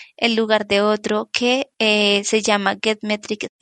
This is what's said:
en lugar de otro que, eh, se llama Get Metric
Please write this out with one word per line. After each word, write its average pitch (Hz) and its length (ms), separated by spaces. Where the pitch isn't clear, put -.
en 233 200
lugar 214 300
de 202 140
otro 214 520
que, 247 360
eh, 208 460
se 220 180
llama 202 400
Get 220 200
Metric 208 460